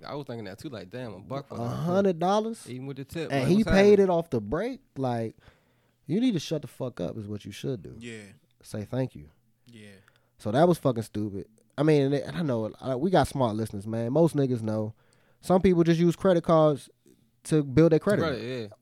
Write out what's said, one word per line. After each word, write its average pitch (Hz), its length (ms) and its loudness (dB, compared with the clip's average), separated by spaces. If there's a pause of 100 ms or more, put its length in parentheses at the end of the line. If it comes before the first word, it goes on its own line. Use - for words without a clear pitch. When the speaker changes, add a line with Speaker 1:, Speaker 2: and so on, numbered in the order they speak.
Speaker 1:
I - 100 -12
was 143 100 -12
thinking 117 200 -12
that 98 120 -14
too. 156 120 -14
Like, 95 200 -14
damn, 120 240 -12
a 92 60 -16
buck 127 280 -12
for - 80 -16
Speaker 2:
A 117 120 -6
hundred 175 500 0
dollars? 214 500 -2
Speaker 1:
Even 127 180 -10
with 139 100 -10
the 135 80 -12
tip. 160 260 -8
Speaker 2:
And 139 120 0
Speaker 1:
Like, 131 60 0
Speaker 2:
he 175 100 4
Speaker 1:
what's 214 120 0
Speaker 2:
paid 196 200 8
Speaker 1:
happening? 202 100 8
Speaker 2:
it 190 100 4
off 170 200 0
the 117 100 -2
break. 165 400 -6 (160)
Like, 120 400 -4 (720)
you 185 140 -2
need 254 140 0
to 165 60 0
shut 156 220 -6
the - 60 -14
fuck - 320 -10
up - 180 -6
is 104 80 -10
what 104 200 -10
you 101 60 -12
should 123 300 -8
do. 127 160 -16
Speaker 3:
Yeah. 113 220 -14 (420)
Speaker 2:
Say 107 220 -10
thank 127 300 -6
you. 76 140 -18 (380)
Speaker 3:
Yeah. 107 220 -20 (500)
Speaker 2:
So 110 140 -8
that 151 160 6
was 175 100 4
fucking 113 240 -2
stupid. 104 440 -8 (320)
I 143 40 0
mean, 151 220 4
and 139 100 0
it, 143 180 -2
I 156 100 -6
know, 117 280 -2 (100)
I, 131 140 -4
we 143 160 -2
got 170 180 4
smart 123 260 0
listeners, 107 320 -6
man. 113 260 -4
Most 160 220 4
niggas 127 280 0
know. 110 320 -4 (480)
Some 180 180 2
people 175 240 4
just 165 160 2
use 170 160 4
credit 180 280 4
cards 156 440 4 (560)
to 156 180 2
build 147 300 4
their 156 60 4
credit. 196 240 2
Speaker 1:
Credit, 139 200 -2
yeah. 120 240 -8 (160)